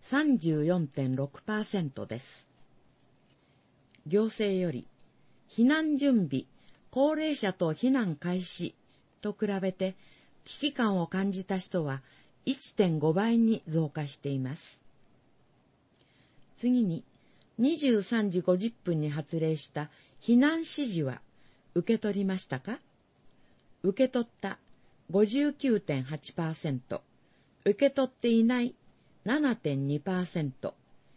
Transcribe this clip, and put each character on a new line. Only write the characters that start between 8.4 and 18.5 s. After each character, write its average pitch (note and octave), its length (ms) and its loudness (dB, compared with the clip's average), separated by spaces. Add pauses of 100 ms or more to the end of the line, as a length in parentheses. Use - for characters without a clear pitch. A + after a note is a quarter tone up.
始 - 340 -8 (460)
と G#3 120 -4
比 G#3+ 140 -4 (140)
べ F#3 100 -2
て、 F#3+ 240 -4 (500)
危 - 140 -18
機 D4 140 -4
感 G3+ 260 0
を E3 80 -2
感 G3 240 -2
じ F#3 140 -6
た F#3+ 120 -4
人 F#3 280 -4
は C3+ 160 -4 (440)
一 - 260 -6
点 F3 260 2
五 D#3 160 2
倍 A3+ 240 2
に A3+ 300 2
増 D#3+ 220 0
加 D3 180 -8
し - 100 -14
て - 120 -8
い C#3 100 -2
ま C3 160 -6
す。 - 240 -18 (1800)
次 B3 260 2
に、 E3+ 200 0 (540)
二 C#4+ 200 2
十 B3+ 240 4
三 G#3 300 0
時 F3 100 0
五 F3+ 160 4